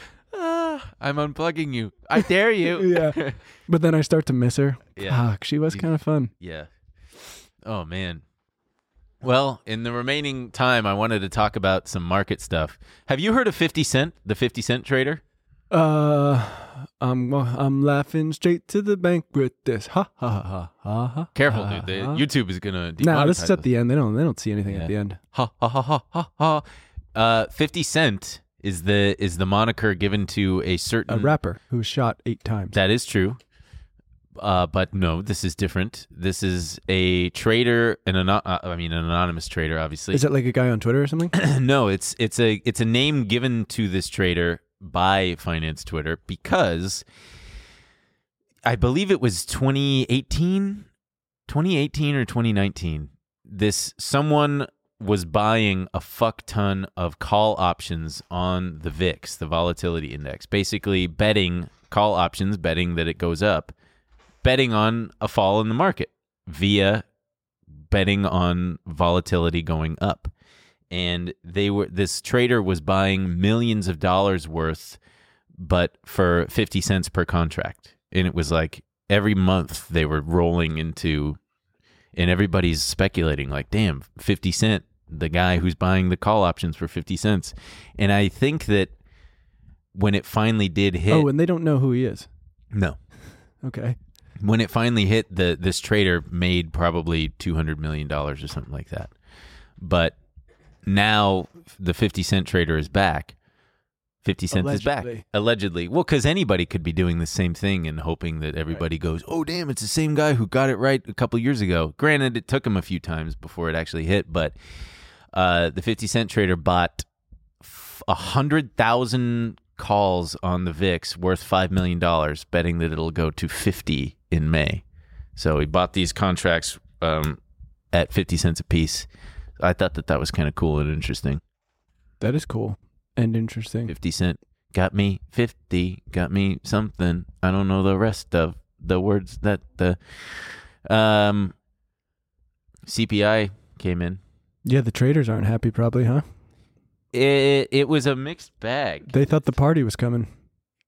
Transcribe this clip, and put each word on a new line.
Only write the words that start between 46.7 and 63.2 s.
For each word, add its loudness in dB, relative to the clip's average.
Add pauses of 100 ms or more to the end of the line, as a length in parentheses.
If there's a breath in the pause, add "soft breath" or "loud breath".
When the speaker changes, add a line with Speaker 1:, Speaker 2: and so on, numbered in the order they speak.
Speaker 1:
I 2
believe 2
it 2
was 0
twenty 0
eighteen, 0 (640)
twenty 0
eighteen 0
or 0
twenty 0
nineteen. -2 (360)
This, 0
someone 0 (320)
was 0
buying 2
a -4
fuck -4
ton -2 (100)
of -6
call 2
options -4 (100)
on -4
the -8
vix, -4
the -8
volatility -2
index, -12
basically 0
betting 0 (200)
call 2
options, 0
betting -2
that 0
it -4
goes -2